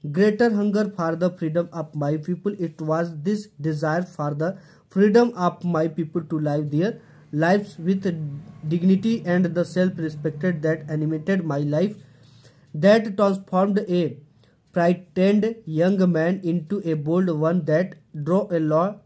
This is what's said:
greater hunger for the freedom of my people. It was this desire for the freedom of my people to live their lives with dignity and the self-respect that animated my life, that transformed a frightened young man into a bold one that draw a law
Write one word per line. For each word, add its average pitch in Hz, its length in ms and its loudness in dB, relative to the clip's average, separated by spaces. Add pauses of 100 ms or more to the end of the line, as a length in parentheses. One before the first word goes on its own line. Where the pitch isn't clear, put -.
(100)
greater 208 420 4
hunger 208 420 0
for 165 200 -2
the 180 160 0
freedom 165 420 -2
of 160 220 -10
my 147 220 -2
people. 180 420 -4
It 160 220 -6
was 160 420 -2
this 208 240 -2 (120)
desire 156 440 -2
for 147 300 -6
the 160 240 -4 (320)
freedom 214 460 4
of 180 280 -2
my 165 240 0
people 160 340 -4
to 156 180 -6
live 147 320 -2
their 180 280 -2 (320)
lives 175 460 0
with 190 260 -2 (680)
dignity 190 560 2
and 180 200 2
the 170 180 -2
self-respect 170 960 -2
that 156 280 -2
animated 156 560 -2
my 147 140 -2
life, 151 360 0 (800)
that 202 440 4
transformed 196 600 0
a 175 380 -2 (600)
frightened 185 680 2 (320)
young 185 240 4 (120)
man 175 260 0 (120)
into 175 320 -4
a 160 120 0 (100)
bold 175 360 2
one 170 260 2
that 170 260 0 (280)
draw 175 240 2
a 170 180 0
law 156 220 2 (180)